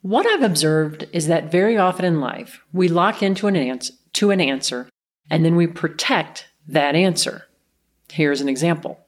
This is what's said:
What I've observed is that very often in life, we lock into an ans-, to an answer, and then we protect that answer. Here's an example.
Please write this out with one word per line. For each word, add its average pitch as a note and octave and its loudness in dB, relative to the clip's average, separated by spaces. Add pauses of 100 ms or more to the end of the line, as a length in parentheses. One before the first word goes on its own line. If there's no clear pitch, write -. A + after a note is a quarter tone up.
What A3+ 0
I've G#4 2
observed D#3 0
is E3 -4
that D#3+ 0
very G3+ 2
often F#3 0
in E3 2
life, - -10
we F3+ 2
lock F3 2
into G3 0
an G3 2
ans-, B2+ -4 (220)
to G3+ 2
an G3 2
answer, C3+ -4 (420)
and D#3+ 2
then E3+ 4
we E3+ 4
protect E3 -4 (220)
that C#3+ 2
answer. F3+ 0 (640)
Here's C#3+ 0
an C#3 -2
example. D#3 -2 (100)